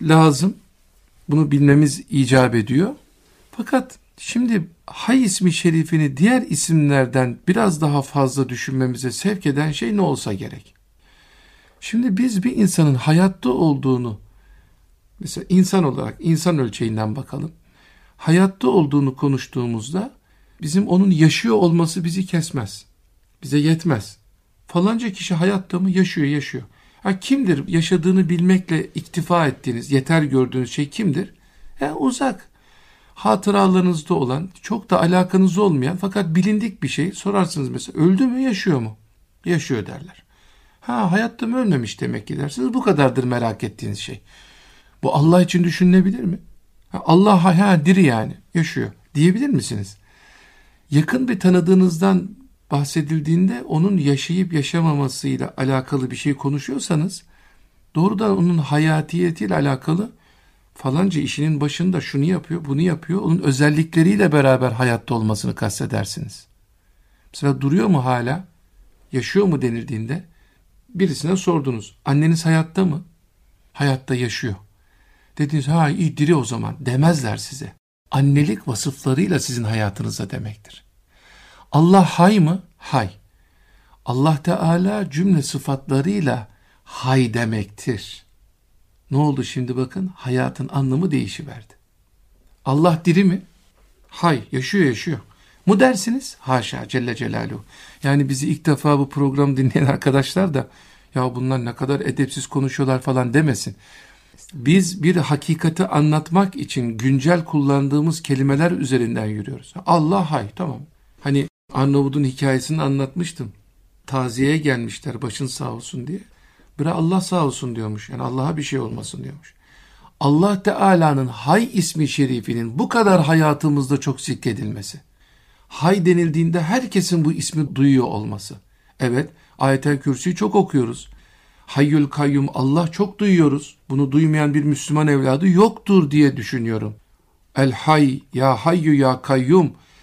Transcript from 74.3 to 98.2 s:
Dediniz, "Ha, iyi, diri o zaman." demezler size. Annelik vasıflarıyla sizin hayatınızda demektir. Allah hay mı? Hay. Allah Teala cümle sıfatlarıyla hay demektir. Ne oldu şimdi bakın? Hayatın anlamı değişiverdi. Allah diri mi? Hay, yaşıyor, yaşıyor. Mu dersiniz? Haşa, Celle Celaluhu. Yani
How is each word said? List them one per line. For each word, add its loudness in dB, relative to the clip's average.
Dediniz, -2
"Ha, 2
iyi, -2
diri 2
o 2
zaman." -6
demezler 0
size. -14
Annelik 2
vasıflarıyla -2
sizin -4
hayatınızda -4
demektir. -14
Allah 6
hay 4
mı? 2
Hay. -4
Allah 0
Teala -2
cümle 2
sıfatlarıyla -2
hay 0
demektir. -6
Ne -2
oldu 0
şimdi -6
bakın? -6
Hayatın -4
anlamı -2
değişiverdi. -8
Allah 2
diri 4
mi? 2
Hay, -2
yaşıyor, 0
yaşıyor. -2
Mu 4
dersiniz? 0
Haşa, -4
Celle -4
Celaluhu. -8
Yani 2